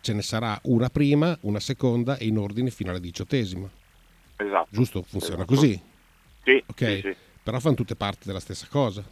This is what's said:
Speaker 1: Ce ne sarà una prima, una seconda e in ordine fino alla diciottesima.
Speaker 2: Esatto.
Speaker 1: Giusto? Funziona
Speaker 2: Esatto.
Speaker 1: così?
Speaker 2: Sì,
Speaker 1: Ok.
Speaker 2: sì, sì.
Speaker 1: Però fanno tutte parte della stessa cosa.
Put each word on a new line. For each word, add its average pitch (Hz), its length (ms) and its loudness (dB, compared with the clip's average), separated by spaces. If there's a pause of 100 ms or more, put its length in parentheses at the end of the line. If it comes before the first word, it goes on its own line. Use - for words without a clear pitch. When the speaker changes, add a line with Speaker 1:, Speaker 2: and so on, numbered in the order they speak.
Speaker 1:
Ce - 80 0
ne 104 80 0
sarà 113 340 -2 (100)
una 123 240 4
prima, 147 520 4
una 104 180 -2
seconda 120 580 0
e 110 100 -4
in 110 100 2
ordine 107 320 -2
fino 92 220 -6
alla 90 80 -4
diciottesima. 92 680 -4 (680)
Speaker 2:
Esatto. 98 340 0
Speaker 1:
Giusto? 104 320 0
Funziona 87 420 -6
Speaker 2:
Esatto. 113 120 2
Speaker 1:
così? 127 260 4 (640)
Speaker 2:
Sì, 131 240 4
Speaker 1:
Ok. - 180 -14
Speaker 2:
sì, 101 160 0
sì. 98 140 -6 (260)
Speaker 1:
Però 117 180 -4
fanno 143 140 4
tutte 117 220 -2
parte 101 300 -4
della 95 140 -6
stessa - 300 -14
cosa. 104 420 0